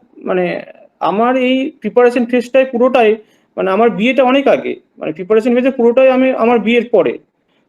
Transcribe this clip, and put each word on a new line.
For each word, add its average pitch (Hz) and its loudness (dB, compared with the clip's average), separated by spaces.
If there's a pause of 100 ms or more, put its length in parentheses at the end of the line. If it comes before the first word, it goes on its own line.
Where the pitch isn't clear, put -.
(180)
মানে, 180 -4 (380)
আমার 226 0
এই 262 -2
প্রিপারেশন 240 0
ফেজটাই 247 0
পুরোটাই, 240 0 (420)
মানে, 190 -2
আমার 220 2
বিএটা 233 0
অনেক 269 2
আগে, 123 0 (220)
মানে, 156 -8
প্রিপারেশন 214 0
ফেজে 254 0
পুরোটাই 254 2
আমি 262 2
আমার 240 0
বিয়ের 226 -2
পরে। 147 0 (520)